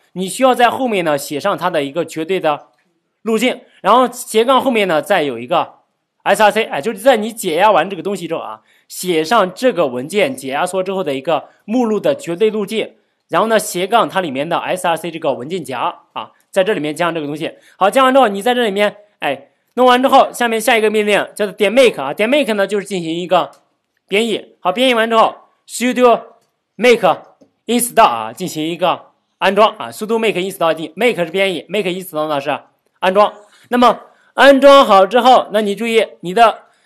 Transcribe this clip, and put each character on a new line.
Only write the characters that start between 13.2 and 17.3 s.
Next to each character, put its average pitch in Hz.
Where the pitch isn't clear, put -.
然 165
后 226
呢 220
斜 180
杠 202
它 180
里 156
面 139
的 170
S 147
R 165
C 170
这 160
个 147
文 120
件 170
夹 127
啊， 110
在 190
这 214
里 165
面 151
加 170
上 165
这 165
个 147
东 147